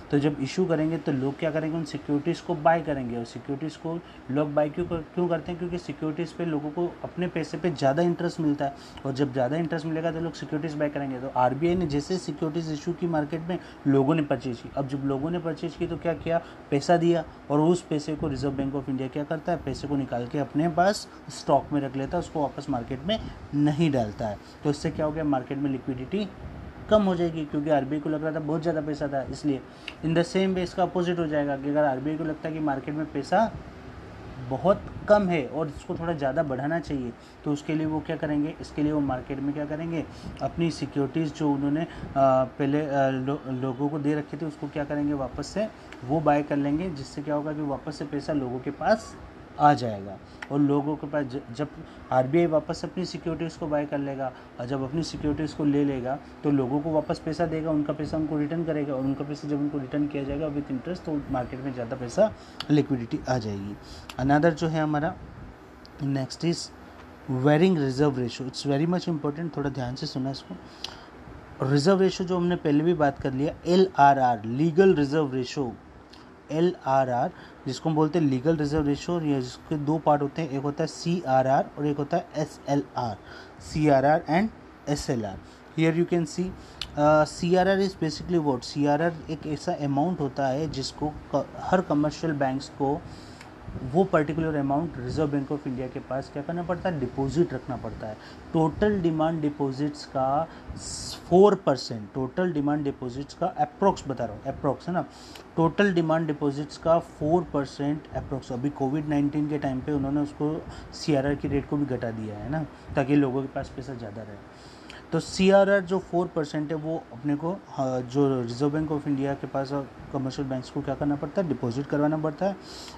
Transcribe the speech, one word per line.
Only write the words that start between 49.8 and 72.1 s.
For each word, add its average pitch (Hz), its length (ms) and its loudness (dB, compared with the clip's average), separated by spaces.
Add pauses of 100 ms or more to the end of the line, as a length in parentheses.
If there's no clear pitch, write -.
और 143 60 2
लोगों 143 380 4
के 147 100 -8
पास 147 180 -2
ज-, 123 320 -8
जब 147 120 -4 (440)
आरबीआई 135 340 4
वापस 156 380 0
अपनी 175 200 -4
securities 160 540 -6
को 170 80 -6
बाय 147 200 0
कर 147 120 -4
लेगा 135 340 -4 (280)
और 123 60 -6
जब 135 160 -2
अपनी 143 200 -2
securities 147 540 -4
को 156 80 -2
ले 143 200 4
लेगा 131 340 -2 (260)
तो 151 60 2
लोगों 139 300 2
को 160 100 -2
वापस 156 280 0
पैसा 160 280 -2
देगा, 160 240 -2
उनका 147 220 0
पैसा 147 240 -4
उनको 156 220 0
return 160 260 -2
करेगा 147 300 -2
और 131 60 -2
उनका 135 240 -2
पैसा 147 240 -8
जब 147 100 0
उनको 143 200 -2
return 143 280 -2
किया 143 180 -4
जाएगा 147 240 -2
with 143 180 -4
interest 147 380 -6
तो 151 160 -2 (100)
market 127 300 -4
में 135 140 -6
ज़्यादा 123 220 -6
पैसा, 127 360 2 (380)
liquidity 139 580 2
आ 127 100 2
जाएगी। 101 380 -6 (440)
Another 147 300 6
जो 160 180 0
है 156 140 0
हमारा 151 320 0 (880)
next 135 380 -2
is 165 180 0 (720)
varying 151 460 6
reserve 135 420 4
ratio, 123 320 -2
it's - 160 -6
very 151 300 2
much 165 240 0
important, 151 360 -4
थोड़ा 143 140 -2
ध्यान 127 240 -4
से 151 120 -6
सुना 135 240 -4
इसको। 175 260 -10 (1080)
Reserve 147 380 6
ratio 185 280 2